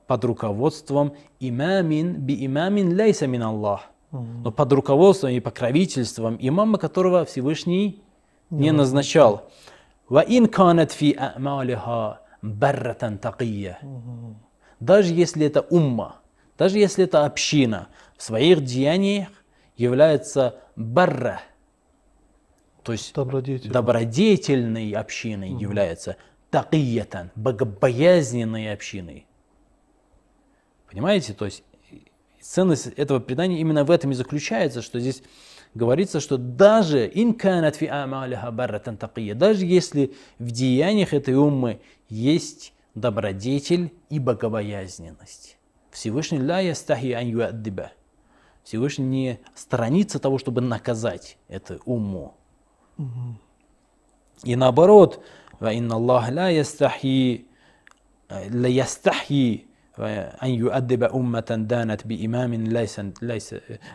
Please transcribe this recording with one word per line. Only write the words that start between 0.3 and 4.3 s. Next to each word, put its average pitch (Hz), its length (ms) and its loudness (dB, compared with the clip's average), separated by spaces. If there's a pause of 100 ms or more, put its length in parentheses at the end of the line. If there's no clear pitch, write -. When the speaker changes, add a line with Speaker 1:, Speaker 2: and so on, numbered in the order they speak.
Speaker 1:
имамин 160 800 -2
би 135 280 -4
имамин 175 540 0
лейса 214 260 2
мин 123 180 -2
Аллах, 107 400 -2 (280)
Speaker 2:
Мгм. 117 320 -10